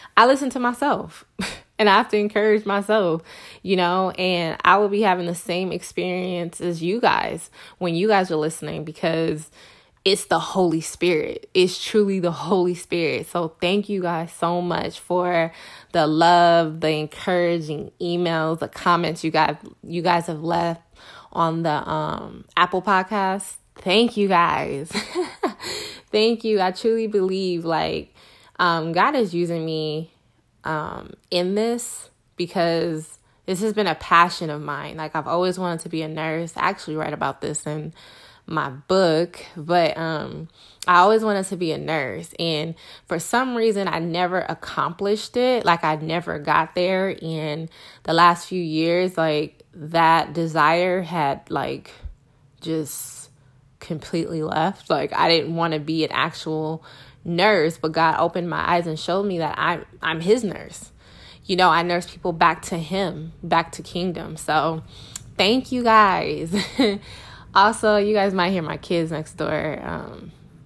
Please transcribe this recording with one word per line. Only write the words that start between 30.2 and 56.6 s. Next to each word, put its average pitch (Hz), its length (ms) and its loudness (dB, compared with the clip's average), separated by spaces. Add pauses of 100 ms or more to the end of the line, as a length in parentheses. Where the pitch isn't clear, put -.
um, - 500 -6 (160)
in 180 240 0
this 233 560 -4 (260)
because 165 800 -2 (280)
this 185 140 -2
has 214 120 0
been 208 140 0
a 190 80 0
passion 175 560 2
of 147 100 -8
mine. 147 360 -8
Like, 156 180 -8
I've 151 140 -4
always 180 300 0
wanted 175 220 -4
to - 80 -14
be 160 140 -6
a 156 60 -8
nurse. 160 480 -6
I - 120 -2
actually 165 280 -6
write 151 160 -4
about - 280 -4
this 151 260 -6
in 151 280 -8 (520)
my 147 240 -6
book, 170 760 0 (120)
but, 165 400 2
um, 160 520 -6 (380)
I 180 120 8
always 214 240 8
wanted 202 240 0
to 190 100 -8
be 170 160 -2
a 143 60 -6
nurse. 147 600 -4
And 165 360 -2 (320)
for 170 120 -2
some 247 360 -2
reason, 214 320 0
I 160 140 -2
never 175 400 0
accomplished 196 960 -4
it. 247 280 2
Like, 170 200 2
I 156 120 2
never 160 420 -4
got 156 360 0
there. 185 480 0
And 160 480 -6 (320)
the 160 120 0
last 175 340 6
few 185 140 -2
years, 170 540 0
like, 156 460 0 (100)
that 165 600 2
desire 165 720 2
had, 156 480 -4
like, 139 420 -6 (680)
just - 600 -8 (600)
completely 165 600 -6
left. 165 460 -2
Like, 151 240 0
I 170 160 2
didn't 165 280 2
wanna 160 240 0
be 156 240 -2
an - 80 -4
actual 156 720 -4 (400)